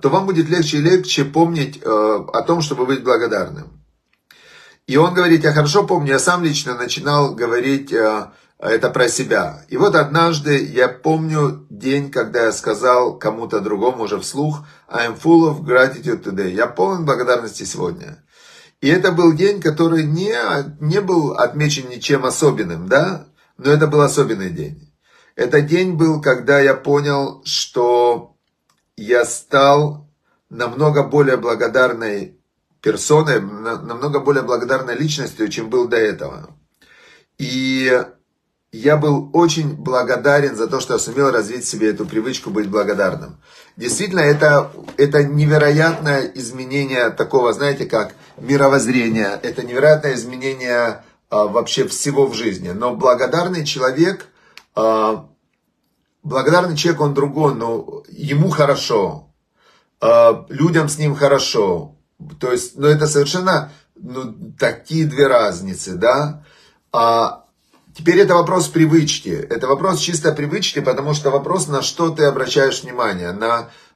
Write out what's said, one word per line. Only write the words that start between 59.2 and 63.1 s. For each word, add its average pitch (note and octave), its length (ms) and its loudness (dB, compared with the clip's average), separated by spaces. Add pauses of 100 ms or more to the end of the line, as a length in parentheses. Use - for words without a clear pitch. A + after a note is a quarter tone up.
а, A#2 480 6
людям D#3 400 2
с D3 100 -6
ним D3+ 160 0
хорошо. A#2+ 840 0 (420)
То B2 120 -2
есть, - 240 -4
ну, C#3 100 0
это D3+ 200 4
совершенно, D3+ 640 0 (260)